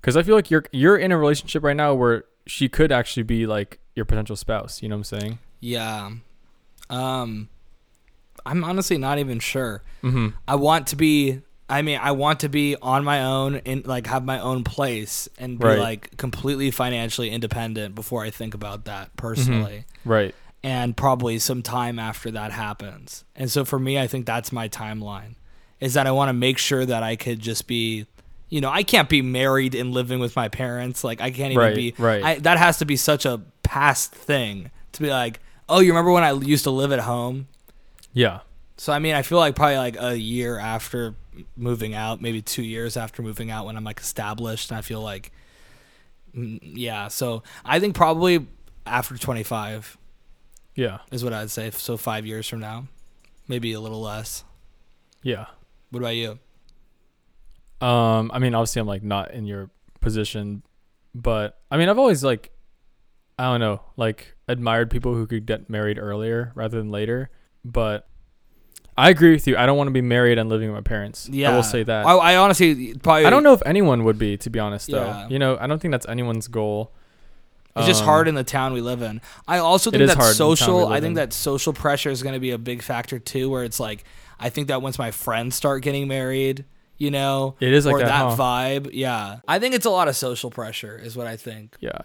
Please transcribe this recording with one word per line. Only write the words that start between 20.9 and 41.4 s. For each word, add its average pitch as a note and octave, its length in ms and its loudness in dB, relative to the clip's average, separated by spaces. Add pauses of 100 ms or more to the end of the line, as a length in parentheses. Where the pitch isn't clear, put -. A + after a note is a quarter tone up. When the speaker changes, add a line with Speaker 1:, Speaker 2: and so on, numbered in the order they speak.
Speaker 2:
probably B2 420 0
some B2 240 -4
time A#2+ 360 -6
after A2 320 -10
that G#2+ 220 -8
happens. G#2 720 -12 (120)
And C3 140 -6
so C#3+ 160 0
for C#3 120 -4
me, C3+ 200 -2
I C3 80 0
think B2 180 -6
that's A2+ 260 -4
my A2+ 180 -6
timeline, G#2+ 680 -10 (440)
is C3 160 -4
that C3+ 120 4
I C3 40 0
wanna C3+ 220 2
make B2+ 260 0
sure C3 280 0
that A#2 160 -2
I A2+ 140 -4
could A#2 240 -8
just A2 260 -6
be, A2+ 400 -4 (420)
you D#3 120 -4
know, D3+ 100 -2
I F3+ 120 0
can't F#3+ 260 2
be C#3+ 140 4
married C3 540 0
and B2 160 -4
living B2+ 260 -2
with A#2+ 160 -4
my A#2 140 -2
parents. B2 560 -6
Like, A#2 160 -6
I B2+ 100 -4
can't C3 220 -6
even B2+ 120 4
Speaker 1:
Right, G#2+ 120 4
Speaker 2:
be, A#2 220 -4
Speaker 1:
right. A2 260 2
Speaker 2:
I, D#3+ 160 2
that E3 180 4
has F3 200 4
to D#3+ 60 0
be C#3+ 120 0
such D3 280 0
a A#2+ 160 -2 (220)
past C#3 500 2
thing A#2 580 -4 (220)
to - 100 -8
be D3 60 -2
like, B2 300 -2 (300)
"Oh, E3+ 100 6
you F#3 140 8
remember E3+ 180 4
when F3 140 6
I D3 80 4
used C#3 320 2
to D3 80 2
live C3+ 180 0
at C3+ 100 2
home?" B2 460 -4 (640)
Speaker 1:
Yeah. A2+ 280 2 (360)
Speaker 2:
So, - 160 -6
I C#3+ 60 0
mean, D#3 160 -2
I C#3 80 0
feel E3+ 160 0
like D3+ 160 4
probably, D3 220 4
like, B2 240 -2
a B2 180 -2
year A#2+ 400 -4
after A2+ 560 -6 (420)